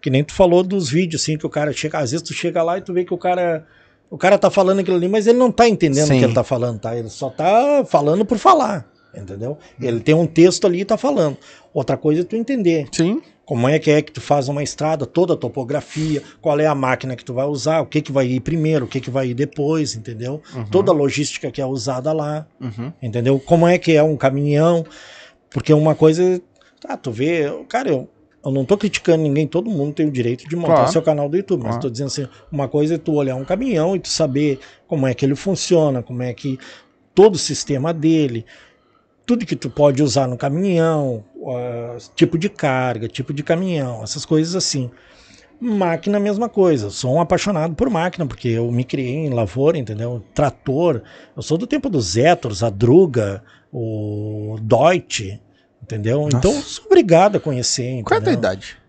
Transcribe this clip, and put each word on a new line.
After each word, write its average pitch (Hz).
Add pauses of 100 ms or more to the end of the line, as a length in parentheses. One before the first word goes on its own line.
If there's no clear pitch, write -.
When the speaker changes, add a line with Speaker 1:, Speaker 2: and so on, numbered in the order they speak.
Speaker 1:
que -
nem 135
tu -
falou 180
dos 185
vídeos, 160
assim, 156
que 160
o -
cara 147
chega, 156
às 131
vezes 160
tu 147
chega 170
lá 170
e 185
tu 185
vê 180
que 185
o 175
cara, 175 (420)
o 170
cara 196
tá 196
falando 190
aquilo 185
ali, 175
mas 208
ele 233
não 254
tá 240
entendendo 156
o -
que 131
Speaker 2:
Sim. 123
Speaker 1:
ele 117
tá 120
falando, 120
tá? 117
Ele 113
só 135
tá 240
falando 160
por 220
falar, 262 (280)
entendeu? 101 (240)
Ele 117
tem 147
um 165
texto 175
ali 180
e 196
tá 214
falando. 190 (360)
Outra 135
coisa 156
é -
tu 196
entender. 196
Speaker 2:
Sim. 196 (260)
Speaker 1:
Como 120
é 156
que 151
é 151
que 151
tu -
faz 143
uma 143
estrada, 147
toda -
a -
topografia, 147 (200)
qual 147
é 156
a 151
máquina 127
que -
tu 127
vai 131
usar, 147
o 139
que 151
que 147
vai 135
ir 127
primeiro, 156
o 113
que 135
que 123
vai 131
ir 120
depois, 147
entendeu? 117 (120)
Speaker 2:
Uhum. 117
Speaker 1:
Toda 185
a -
logística 139
que 139
é 131
usada 131
lá, 151 (140)
Speaker 2:
Uhum. 120 (100)
Speaker 1:
entendeu? 131
Como 170
é 180
que 175
é 147
um 156
caminhão, 147 (680)
porque 147
uma 151
coisa, 180 (480)
ah, -
tu -
vê, 147 (200)
cara, 262
eu, 127 (340)
eu 139
não 135
tô 196
criticando 165
ninguém, 147
todo 202
mundo 147
tem 156
o -
direito 127
de 151
montar 165
Speaker 2:
Claro. 143
Speaker 1:
seu -
canal 147
do 160
YouTube, 196
mas 113
Speaker 2:
Claro. 120
Speaker 1:
tô 135
dizendo 127
assim, 131 (240)
uma 139
coisa 151
é -
tu 160
olhar 135
um 135
caminhão 190
e 175
tu -
saber 143 (300)
como 135
é 123
que 123
ele 135
funciona, 156
como 123
é 123
que 131 (560)
todo 196
o 143
sistema 147
dele, 151 (800)
tudo 233
que 151
tu 135
pode 143
usar 135
no 123
caminhão, 156 (280)
ah, 120 (180)
tipo 165
de 175
carga, 127
tipo 139
de 147
caminhão, 160
essas 113
coisas 160
assim. 135 (720)
Máquina, 202
mesma 208
coisa. 156
Sou 127
um 165
apaixonado 170
por 262
máquina, 175
porque 123
eu 117
me 120
criei 139
em 147
lavoura, 131
entendeu? 113 (100)
Trator. 139 (340)
Eu -
sou 151
do 226
tempo 277
dos 117
Zetors, 113
a 117
Druga, 117 (300)
o 107
Deutsch, 117 (440)
entendeu? 113
Speaker 2:
Nossa. 143
Speaker 1:
Então, 185
eu 294
sou -
obrigado 196
a -
conhecer, 127
Speaker 2:
Qual 370
é -
a -
tua 359
Speaker 1:
entendeu? 110
Speaker 2:
idade? - (120)